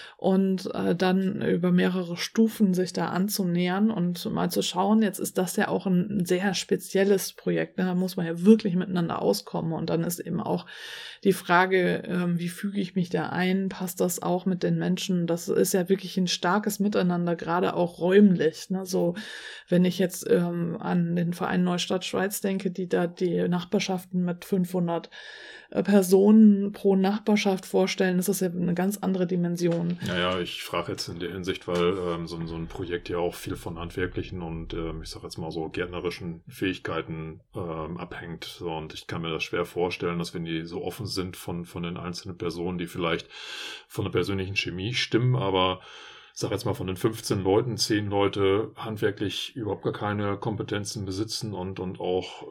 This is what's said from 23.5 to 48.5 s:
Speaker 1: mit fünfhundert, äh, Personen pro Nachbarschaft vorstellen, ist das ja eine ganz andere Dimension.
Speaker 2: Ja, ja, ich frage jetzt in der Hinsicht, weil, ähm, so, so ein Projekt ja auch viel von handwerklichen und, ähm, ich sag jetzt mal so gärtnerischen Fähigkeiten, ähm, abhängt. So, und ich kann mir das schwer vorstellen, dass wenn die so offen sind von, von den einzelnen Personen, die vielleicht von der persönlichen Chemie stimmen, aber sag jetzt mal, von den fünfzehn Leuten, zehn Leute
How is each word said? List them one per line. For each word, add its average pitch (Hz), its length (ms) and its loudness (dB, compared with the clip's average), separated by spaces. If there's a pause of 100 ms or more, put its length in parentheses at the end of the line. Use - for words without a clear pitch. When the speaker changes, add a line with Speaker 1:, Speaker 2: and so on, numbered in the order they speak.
Speaker 1:
mit 175 220 -4
fünfhundert, 175 640 0 (640)
äh, - 120 0
Personen 202 880 8
pro 202 240 4
Nachbarschaft 202 720 2
vorstellen, 185 540 2
ist 180 100 0
das 196 100 0
ja 185 80 0
eine 175 260 -2
ganz 190 240 0
andere 185 300 0
Dimension. 175 800 0
Speaker 2:
Ja, 90 100 -2
ja, 90 220 0
ich - 240 -6
frage 87 300 -4
jetzt - 160 -6
in 85 100 -10
der 87 140 -6
Hinsicht, 92 340 -4
weil, 87 300 2
ähm, 85 300 -2
so, 82 200 -8
so 82 80 -8
ein 82 120 -8
Projekt 87 420 -6
ja 90 80 -2
auch 87 180 -2
viel - 200 -8
von 85 220 -10
handwerklichen 90 640 -6
und, 82 320 -8
ähm, 80 300 -6
ich - 60 -12
sag - 140 -14
jetzt 85 140 -12
mal 80 140 -6
so 80 180 -6
gärtnerischen 87 800 -6
Fähigkeiten, 82 920 -4 (140)
ähm, 82 420 -6
abhängt. 85 480 -10
So, 87 260 -8
und 78 220 -8
ich - 140 -14
kann 87 140 -6
mir 82 80 -4
das 80 140 -4
schwer 87 220 -2
vorstellen, 87 540 -2
dass 85 140 -6
wenn 85 120 -6
die 82 200 -4
so 85 180 -8
offen 92 220 -6
sind 92 320 -6
von, 85 280 -8
von 87 180 -8
den 87 140 -6
einzelnen 87 400 -8
Personen, 87 400 -4
die 87 100 -6
vielleicht 85 400 -2 (600)
von - 180 -4
der 92 60 -2
persönlichen 95 440 -2
Chemie 92 380 -2
stimmen, 127 420 2
aber 92 460 2 (520)
sag - 180 -4
jetzt 98 120 -4
mal, 101 100 -2
von 92 140 -6
den 92 80 -4
fünfzehn 110 480 -2
Leuten, 107 320 4
zehn 104 340 0
Leute 101 680 2